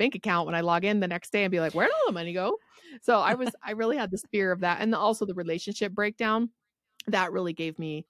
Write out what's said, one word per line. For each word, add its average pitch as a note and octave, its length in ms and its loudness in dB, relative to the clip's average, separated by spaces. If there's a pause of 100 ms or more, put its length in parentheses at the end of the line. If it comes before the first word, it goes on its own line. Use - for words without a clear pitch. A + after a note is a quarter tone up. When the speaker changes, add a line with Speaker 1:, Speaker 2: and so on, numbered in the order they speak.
Speaker 1:
bank C4+ 120 0
account E3+ 300 0
when E3 100 -4
I E3+ 60 0
log E3+ 240 2
in G#3 140 2
the F#3 80 0
next F3 240 -6
day G#3 120 2
and F#3 80 0
be F3 80 2
like, D#3+ 140 0
"Where'd G#3 180 4
all D#5 160 2
the B3 60 0
money E3+ 200 -6
go?" G3 240 -2 (440)
So A3 180 4
I F#3+ 140 4
was, B3 200 -2
Speaker 2:
<laughs> - 80 -20
Speaker 1:
I G#3+ 100 -8
really A3+ 260 0
had G#3+ 140 -2
this F#3+ 200 -6
fear F#3+ 200 2
of F3+ 80 -4
that. F3 200 0
And A3 140 2
also G#3+ 320 0
the F#3+ 80 -4
relationship F3+ 600 -4
breakdown, A3 560 0 (580)
that F#3 240 0
really F3+ 220 -2
gave E3 240 -6
me D#3+ 320 -6